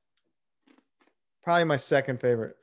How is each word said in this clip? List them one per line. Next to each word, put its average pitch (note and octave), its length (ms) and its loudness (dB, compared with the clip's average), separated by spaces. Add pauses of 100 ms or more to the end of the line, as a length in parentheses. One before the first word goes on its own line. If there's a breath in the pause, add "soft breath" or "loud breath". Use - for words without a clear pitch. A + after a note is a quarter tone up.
(1400)
probably E3+ 200 2
my D3+ 140 0
second C3+ 440 -2
favorite A#2+ 420 -2